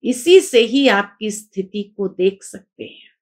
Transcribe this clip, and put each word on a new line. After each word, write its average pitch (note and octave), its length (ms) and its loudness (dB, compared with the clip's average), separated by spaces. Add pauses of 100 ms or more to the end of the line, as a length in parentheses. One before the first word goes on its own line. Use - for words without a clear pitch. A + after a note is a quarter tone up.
इसी E4+ 360 4
से A#3+ 200 0
ही B3 300 0
आपकी G#3 400 -4
स्थिति G3 520 -10 (140)
को G3 140 -6
देख F#3+ 320 -2
सकते - 420 -20
हैं - 260 -20 (140)